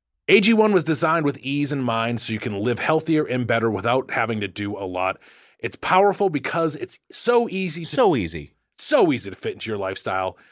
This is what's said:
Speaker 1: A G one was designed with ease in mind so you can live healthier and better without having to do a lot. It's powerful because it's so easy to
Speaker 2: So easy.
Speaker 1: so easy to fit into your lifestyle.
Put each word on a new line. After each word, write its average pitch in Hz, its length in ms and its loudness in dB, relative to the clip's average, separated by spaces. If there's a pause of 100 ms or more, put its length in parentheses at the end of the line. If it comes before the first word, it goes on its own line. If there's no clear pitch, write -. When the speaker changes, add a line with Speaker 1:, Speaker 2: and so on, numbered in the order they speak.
(280)
Speaker 1:
A 208 120 8
G 214 140 4
one 214 180 4
was 180 140 4
designed 160 400 0
with 139 140 0
ease 143 340 -2
in 139 80 -4
mind 117 400 -2
so - 100 -6
you 110 80 -2
can 101 220 -4
live 117 180 0
healthier 160 460 0
and 123 200 -4
better 113 240 2
without 113 420 0
having 113 280 -2
to 101 80 -4
do 101 300 -6
a 98 80 -6
lot. 92 320 -2 (420)
It's 113 160 -8
powerful 196 540 2
because 156 480 -2
it's - 220 -10 (120)
so 240 380 2
easy 175 340 -4
to 156 60 -8
Speaker 2:
So 214 260 4
easy. 82 380 -4 (240)
Speaker 1:
so - 340 4
easy 127 180 -2
to 92 60 -14
fit - 180 -6
into - 160 -10
your 104 100 -4
lifestyle. 95 580 -4 (140)